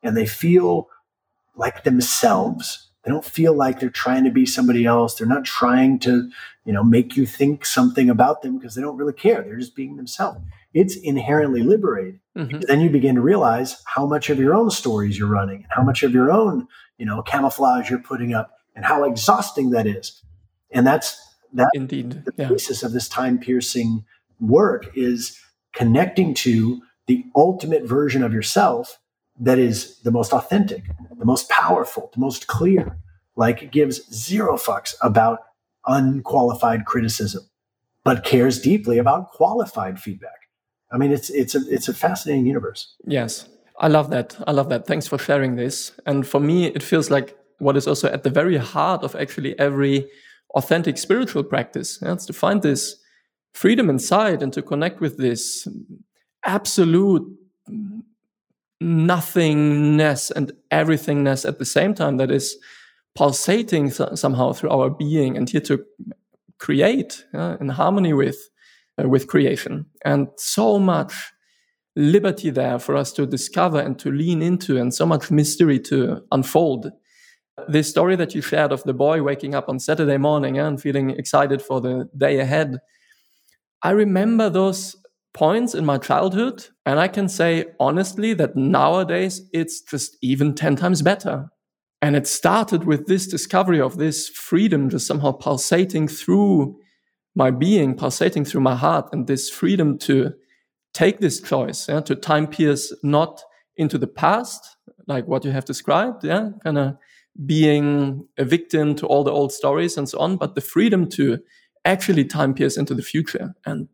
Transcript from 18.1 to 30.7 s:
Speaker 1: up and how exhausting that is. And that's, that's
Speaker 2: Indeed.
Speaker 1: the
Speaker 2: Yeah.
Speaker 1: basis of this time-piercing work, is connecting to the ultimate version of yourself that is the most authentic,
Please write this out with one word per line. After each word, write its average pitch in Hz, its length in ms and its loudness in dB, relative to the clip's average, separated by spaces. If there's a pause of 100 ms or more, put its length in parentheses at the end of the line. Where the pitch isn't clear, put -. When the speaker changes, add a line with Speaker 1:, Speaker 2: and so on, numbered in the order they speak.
Speaker 1:
up - 160 -4 (240)
and 110 100 -14
how 147 200 2
exhausting 135 680 0
that 113 160 0
is. - 340 -6 (520)
And 123 140 4
that's, 147 300 2 (360)
that's 123 220 2
Speaker 2:
Indeed. 135 500 -8
Speaker 1:
the - 120 -8
Speaker 2:
Yeah. 135 120 -6
Speaker 1:
basis 135 340 -2
of 120 100 -6
this 120 160 -4
time-piercing 123 960 -2 (360)
work, 139 560 2
is 123 420 -2 (340)
connecting 151 640 2
to 117 480 0 (240)
the 123 180 0 (120)
ultimate 156 480 2
version 131 400 0
of 110 80 0
yourself - 640 0 (400)
that 127 220 2
is 113 400 0
the 120 100 -2
most 117 220 0
authentic, 185 500 0 (340)